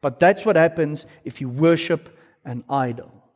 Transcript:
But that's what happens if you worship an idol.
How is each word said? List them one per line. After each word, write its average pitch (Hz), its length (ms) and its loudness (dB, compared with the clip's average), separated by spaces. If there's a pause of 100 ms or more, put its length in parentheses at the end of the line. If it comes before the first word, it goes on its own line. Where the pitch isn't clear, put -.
But 131 180 -4
that's 196 280 4
what 202 100 2
happens 160 480 0 (200)
if - 180 -12
you 135 60 -6
worship 160 600 0 (360)
an 123 260 -12
idol. 127 420 -4 (240)